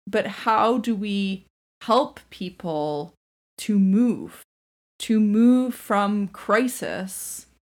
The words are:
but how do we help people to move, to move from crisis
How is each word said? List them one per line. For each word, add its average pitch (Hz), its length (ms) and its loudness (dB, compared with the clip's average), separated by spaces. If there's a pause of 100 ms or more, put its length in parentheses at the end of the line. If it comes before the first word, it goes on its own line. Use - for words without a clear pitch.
but 196 200 -2
how 220 520 0
do 226 160 -2
we 196 500 -4 (380)
help 247 380 0 (100)
people 151 840 -6 (460)
to 208 200 0
move, 196 640 2 (580)
to 220 200 2
move 240 540 4
from 202 540 -2
crisis - 1160 -4 (300)